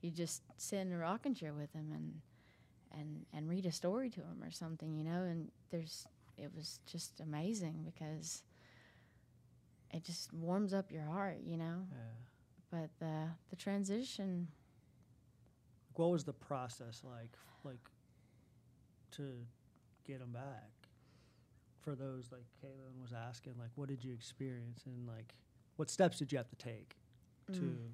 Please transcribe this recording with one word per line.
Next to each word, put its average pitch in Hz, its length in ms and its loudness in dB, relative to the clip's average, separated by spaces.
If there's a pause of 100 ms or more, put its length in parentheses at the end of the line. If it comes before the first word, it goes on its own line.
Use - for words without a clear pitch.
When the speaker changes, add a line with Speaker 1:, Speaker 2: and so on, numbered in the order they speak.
Speaker 1:
you 170 100 0
just 165 320 0 (140)
sit - 220 0
in 185 140 4
a 175 60 4
rocking 214 360 4
chair 156 200 -2
with 147 180 -2
him 156 220 -2
and, 156 260 -2 (720)
and, 151 400 -6
and 151 160 -2
read 185 180 4
a 170 60 4
story 226 380 4
to 190 100 -6
him 165 220 -6
or 165 80 -6
something, 160 460 -2
you 156 80 2
know, 170 180 4
and 165 280 2 (200)
there's, 160 360 -2 (300)
it 147 180 -6
was 160 320 -6
just - 340 -6
amazing 160 640 2
because 156 580 -4 (1500)
it 165 100 -2
just - 300 -6
warms 180 400 4
up 196 180 2
your 156 140 -2
heart, 180 400 0
you 165 120 0
know. 170 340 0
Speaker 2:
Yeah. 131 80 -8 (840)
Speaker 1:
But 156 100 -2 (100)
the, 156 280 2 (220)
the 185 60 -6
transition. 196 920 2 (1500)
Speaker 2:
What 170 160 8
was 165 140 6
the 143 80 -2
process 123 720 -4
like, 120 320 -10 (280)
like, 127 260 -10 (1300)
to 139 160 -4 (760)
get 135 160 -6
'em 120 100 -6
back? 120 380 -6 (1120)
For 147 140 0
those, 127 340 -4
like 123 140 -14 (180)
Caitlin 131 400 -12
was 120 100 -8
asking, 120 460 -6
like, 117 160 -6
what 143 140 -2
did 131 160 -2
you 127 80 -2
experience, 120 720 -4
and, 123 220 -6
like, 113 260 -8 (420)
what 156 140 4
steps 175 280 10
did 143 120 2
you 139 80 4
have 117 120 0
to - 60 -12
take 113 400 -8 (560)
to 185 80 2
Speaker 1:
Mm. 117 340 2